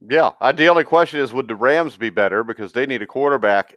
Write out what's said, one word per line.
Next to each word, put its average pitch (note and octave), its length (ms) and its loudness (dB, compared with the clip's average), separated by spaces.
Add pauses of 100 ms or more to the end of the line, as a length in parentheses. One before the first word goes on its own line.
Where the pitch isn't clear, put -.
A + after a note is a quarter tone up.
Yeah, C3 240 2 (100)
I, A2 120 2
the D#3 160 2
only E3+ 160 4
question D3+ 360 0
is, B2 120 -4
would B2+ 160 -4
the A2+ 60 -6
Rams C#3 420 0
be A2 140 -6
better G2+ 320 0
because A2 300 -10
they B2+ 140 -2
need B2 160 -6
a G2+ 40 -14
quarterback, A2+ 720 0